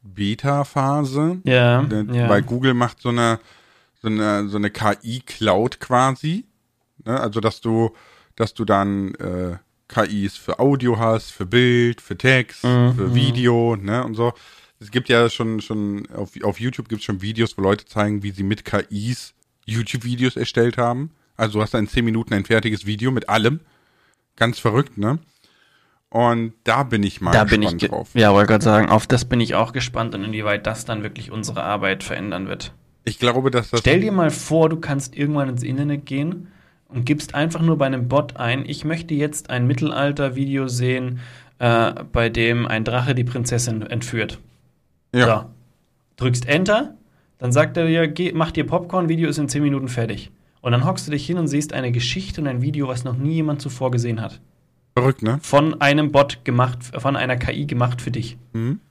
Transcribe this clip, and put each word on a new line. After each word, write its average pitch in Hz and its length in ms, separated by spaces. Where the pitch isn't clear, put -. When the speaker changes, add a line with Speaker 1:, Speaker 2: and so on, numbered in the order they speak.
Speaker 1:
Beta-Phase. 139 1400
Speaker 2:
Ja, 123 380
Speaker 1:
Ne? 107 320
Speaker 2:
ja. 120 160
Speaker 1:
Weil 101 140
Google 127 300
macht 120 280
so 123 80
eine, 117 300
so 110 60
eine, 107 400
so 101 100
eine 104 120
K-I-Cloud 110 1080
quasi. 135 680
Ne? 123 140
Also, 113 200
dass 107 220
du, 113 320
dass 113 180
du 113 120
dann, 98 500
äh, 90 420
K 113 160
Is 98 340
für - 220
Audio 123 380
hast, 113 340
für 98 140
Bild, 120 560
für - 160
Text, 127 460
Speaker 2:
Mhm, 123 320
Speaker 1:
für 101 140
Speaker 2:
mhm. 123 60
Speaker 1:
Video, 120 600
ne, 104 280
und 117 120
so. 117 180
Es 104 120
gibt 123 160
ja 117 220
schon, 113 320
schon 104 540
auf, 98 160
auf 101 160
YouTube 123 300
gibt's 110 160
schon 95 160
Videos, 110 360
wo 98 40
Leute 98 240
zeigen, 104 380
wie 101 80
sie 98 120
mit 98 220
K 101 140
Is 110 440
YouTube-Videos 120 680
erstellt 120 420
haben. 127 340
Also 107 220
du - 20
hast 110 120
da 123 60
in 104 80
zehn 120 180
Minuten 113 280
ein 101 120
fertiges 110 400
Video 107 260
mit 120 180
allem. 113 300
Ganz 117 240
verrückt, 120 380
ne? 117 220
Und 113 440
da 120 200
bin 113 200
ich - 180
mal 85 100
Speaker 2:
Da 107 120
bin 104 180
ich 101 80
Speaker 1:
gespannt 85 120
Speaker 2:
ge-, 107 80
Speaker 1:
drauf. - 240
Speaker 2:
ja, 107 200
wollte 101 140
grad 107 160
sagen, 107 260
auf 110 180
das 123 180
bin 120 160
ich 120 140
auch 113 180
gespannt 117 420
und 98 80
inwieweit 104 440
das 113 180
dann 107 180
wirklich 104 280
unsere 98 320
Arbeit 98 400
verändern 95 440
wird. - 260
Speaker 1:
Ich 107 160
glaube, 123 320
dass 120 180
das 117 100
Speaker 2:
Stell 156 220
dir 214 100
mal 175 200
vor, 160 380
du 160 80
kannst 139 380
irgendwann 143 340
ins 123 140
Internet 143 420
gehen 156 420
und 123 180
gibst 147 280
einfach 160 280
nur 165 180
bei 139 80
einem 127 220
Bot 143 260
ein, 127 320
"Ich 143 180
möchte 165 300
jetzt 147 340
ein 123 160
Mittelalter-Video 139 1000
sehen, 127 520
äh, 117 540
bei 117 180
dem 117 380
ein 110 160
Drache 123 320
die 123 80
Prinzessin 120 580
entführt." 113 580
Speaker 1:
Ja. 123 100
Speaker 2:
So. 110 200
Drückst 127 300
Enter, 208 480
dann 123 120
sagt 156 260
er 165 100
dir, 165 200
"Geh, 170 260
mach 160 180
dir 151 160
Popcorn, 170 420
Video 165 180
ist 143 120
in 143 100
zehn 147 140
Minuten 139 240
fertig." 113 440
Und 123 100
dann 127 140
hockst 185 220
du 151 40
dich 143 140
hin 175 140
und 160 80
siehst 143 260
eine 127 180
Geschichte 170 480
und 147 80
ein 123 140
Video, 143 260
was 123 160
noch 123 140
nie 143 160
jemand 151 280
zuvor 131 280
gesehen 117 320
hat. - 180
Speaker 1:
Verrückt, 127 280
ne? 123 180
Speaker 2:
Von 147 400
einem 143 300
Bot 139 340
gemacht, 123 340
von 139 160
einer 127 200
K 123 160
I 143 140
gemacht 123 360
für 123 100
dich. 113 260
Speaker 1:
Mhm. 117 260